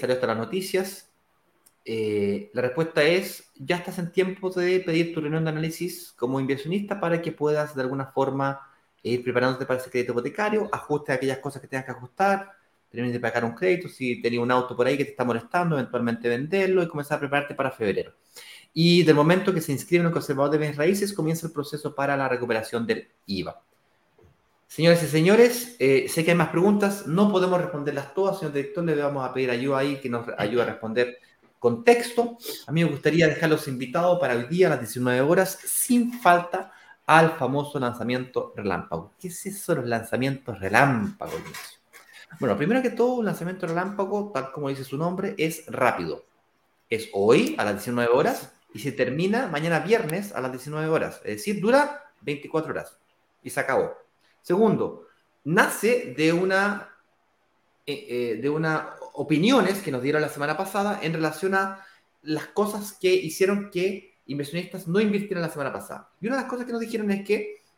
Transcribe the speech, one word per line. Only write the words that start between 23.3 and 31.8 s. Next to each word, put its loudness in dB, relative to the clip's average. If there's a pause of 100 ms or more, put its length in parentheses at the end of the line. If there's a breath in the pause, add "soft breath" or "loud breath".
Señoras 4
y -2
señores, 4
eh, 4
sé -2
que 4
hay 6
más 4
preguntas, 2
no 4
podemos 2
responderlas -6
todas, 0
señor -6
director, -4
le 0
vamos -2
a -6
pedir 0
ayuda 0
ahí, -2
que -8
nos -4 (100)
ayude 0
a 2
responder -2 (420 soft breath)
con 0